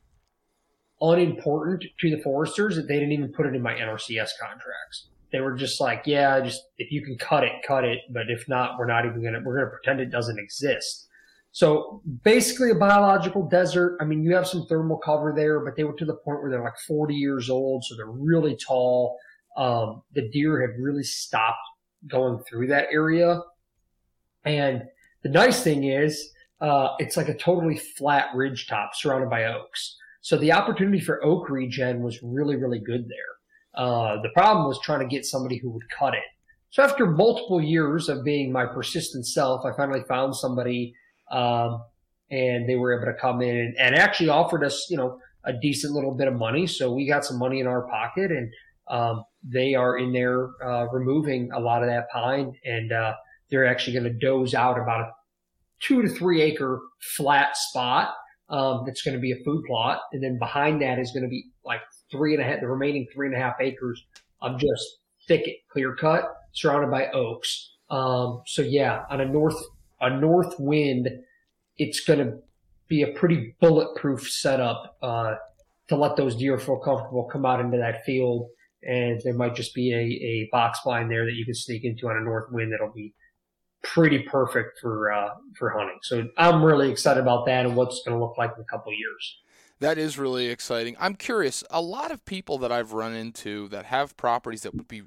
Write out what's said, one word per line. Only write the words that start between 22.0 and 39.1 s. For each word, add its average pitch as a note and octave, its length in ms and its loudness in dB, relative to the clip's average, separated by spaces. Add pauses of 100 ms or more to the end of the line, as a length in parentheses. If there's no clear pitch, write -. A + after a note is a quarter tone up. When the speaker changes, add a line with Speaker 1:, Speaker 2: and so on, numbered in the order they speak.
Speaker 1:
going B2+ 300 0 (100)
through A#2+ 200 -4
that C#3+ 240 4
area. E3 480 4 (1040)
And C#3 400 0 (380)
the B2+ 60 -2
nice A3+ 340 6
thing C#3+ 220 2
is, C#3+ 460 0 (300)
uh, C#3+ 380 4
it's - 180 -4
like D#3 120 0
a D3 80 -2
totally E3 400 2
flat C#3+ 580 0
ridge C3 340 -2
top G#2 260 -4
surrounded C3 360 0
by A2+ 160 0
oaks. - 500 -8 (260)
So - 160 2
the D3+ 140 4
opportunity G3 480 4
for - 240 -2
oak D3+ 260 2
regen B2 520 -2
was A#2 200 -6
really, C#3 340 -2
really B2 220 -2
good A#2 300 -4
there. - 260 -14 (400)
Uh, A#2 480 0
the A2 80 -4
problem F#3 360 6
was C3 140 -2
trying D3 200 -2
to C3 60 -2
get C3+ 180 -4
somebody B2+ 340 -4
who B2 120 -8
would A2+ 200 -12
cut C3+ 240 0
it. - 100 -4 (460)
So C4+ 120 4
after C#4 240 4
multiple F#3 540 4
years D3+ 480 2
of C#3 160 -2
being C#3+ 260 0
my B2+ 160 0
persistent B2+ 600 -6